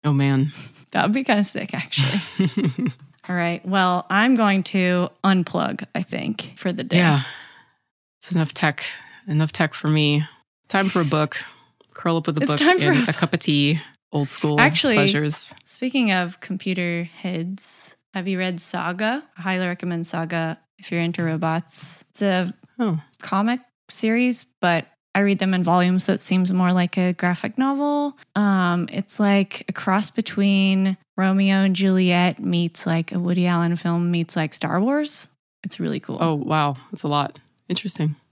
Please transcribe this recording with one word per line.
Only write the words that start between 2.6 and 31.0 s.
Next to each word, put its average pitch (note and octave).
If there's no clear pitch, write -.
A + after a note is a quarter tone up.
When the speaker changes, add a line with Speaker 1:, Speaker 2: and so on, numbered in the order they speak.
Speaker 1:
<laughs> -
Speaker 2:
All F3+
right. E3+
Well, F#3
I'm A3+
going G3
to F3+
unplug, F#3
I F3+
think, -
for -
the -
day. -
Speaker 1:
Yeah. D#3
It's -
enough D#3+
tech. -
Enough D#3
tech D#3
for -
me. D3+
It's -
time G3
for F3+
a D#3+
book. D3+
Curl E3
up D#3+
with D3+
a D#3
Speaker 2:
It's C#4
Speaker 1:
book B3
Speaker 2:
time E4+
for F4+
Speaker 1:
and B3+
Speaker 2:
a -
Speaker 1:
a -
cup -
of E3
tea. D3
Old D3
school D3+
Speaker 2:
Actually, A#3+
Speaker 1:
pleasures. D3+
Speaker 2:
speaking B3
of F3+
computer F3+
heads, F3
have F#3
you F#3+
read F#3
Saga? G#3+
I F3+
highly F#3
recommend F3
Saga E3
if -
you're E3+
into E3+
robots. D#3+
It's -
a F#3
Speaker 1:
Oh. F#3+
Speaker 2:
comic A3+
series, A#3
but E3+
I G3
read G3+
them F#3+
in F3+
volumes, F3+
so -
it -
seems F#3
more F3+
like F3+
a F3+
graphic F3+
novel. C#4+
Um, F#3
it's -
like G3+
a F#3+
cross G3
between F#3+